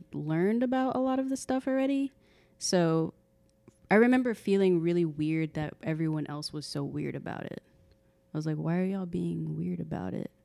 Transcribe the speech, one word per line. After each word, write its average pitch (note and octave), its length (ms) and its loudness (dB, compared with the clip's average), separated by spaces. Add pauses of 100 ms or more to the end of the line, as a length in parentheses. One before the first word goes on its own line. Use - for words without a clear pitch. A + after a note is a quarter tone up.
(140)
learned E3+ 500 0
about C4 320 0
a B3+ 40 0
lot C4 200 0
of C4 100 -4
the C4+ 80 -2
stuff C4 300 -4
already. C4+ 440 0 (480)
So E3 540 2 (760)
I G3 60 6
remember B3 380 6
feeling G3 480 4
really F3 220 4
weird D#3 520 0
that D3+ 180 -4 (100)
everyone D#3 440 0
else D3 260 -8
was D3+ 120 -8
so C#3+ 180 -6
weird C#3+ 320 -6
about - 300 -8
it. - 160 -12 (720)
I D#3 40 -4
was D#3 80 -4
like, D#3 120 -2
"Why D#3+ 200 -2
are F#3 80 0
y'all F#3+ 220 -4
being E3+ 500 -4
weird F3 240 -4
about D#3+ 320 -6
it?" - 180 -8 (140)